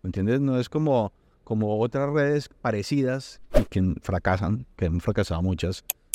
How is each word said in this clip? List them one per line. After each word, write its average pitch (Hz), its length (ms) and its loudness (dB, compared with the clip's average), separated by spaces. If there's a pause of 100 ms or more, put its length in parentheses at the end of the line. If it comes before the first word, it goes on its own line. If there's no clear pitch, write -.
¿me 92 60 -6
entiendes? 104 320 0
No 135 180 2
es 123 100 -2
como, 139 440 0 (320)
como 107 340 0
otras 135 320 0
redes 147 380 2
parecidas 127 920 -2 (200)
y - 60 0
que 92 360 0
fracasan, 95 640 0 (100)
que 92 100 -2
han 85 140 2
fracasado 98 400 -2
muchas. 90 440 -2 (300)